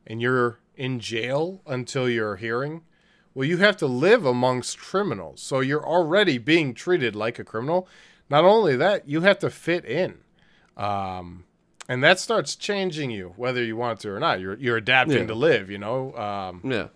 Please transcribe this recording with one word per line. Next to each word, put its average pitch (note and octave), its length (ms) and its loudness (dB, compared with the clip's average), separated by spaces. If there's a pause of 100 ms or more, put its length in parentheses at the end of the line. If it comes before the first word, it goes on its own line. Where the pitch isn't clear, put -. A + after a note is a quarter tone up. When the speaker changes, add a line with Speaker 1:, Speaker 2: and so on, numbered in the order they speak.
Speaker 1:
and A2+ 140 -10
you're A#2+ 380 0 (180)
in C3 240 -6
jail C3 680 -4
until B2+ 420 -4
your A2 280 -2
hearing, B2+ 460 -6 (520)
well, C3+ 120 -4
you E3+ 120 0
have G3+ 200 4
to D#3 80 0
live E3 380 4
amongst B2+ 540 0
criminals. A#2+ 640 -6
So C3+ 200 -2
you're C#3 260 -2
already E3 520 4
being C#3+ 360 2
treated C3+ 400 0
like A2 240 -4
a G#2+ 60 -10
criminal. D#3 420 -2 (420)
Not D3 160 6
only F#3+ 320 6
that, D#3+ 320 2
you D3+ 140 -2
have F#3+ 180 6
to D3+ 100 0
fit - 340 -4
in. B2 340 -4 (580)
Um, F#2 680 -6 (440)
and B2+ 140 -2
that E3+ 160 6
starts F#3+ 380 -2
changing F3 540 -4
you, F#2 260 -8
whether B2 260 -2
you A2 140 -4
want A#2 240 -4
to G#2 100 -8
or G2 100 -6
not. C3+ 200 0
You're, F#2+ 160 -8
you're A#2+ 220 -2
adapting B2+ 400 2
Speaker 2:
Yeah. G2+ 80 0
Speaker 1:
to A2 80 -4
live, A2+ 360 0
you G2+ 80 -10
know? C3 380 -6
Um, G2 480 -8
Speaker 2:
Yeah. A#2+ 320 -4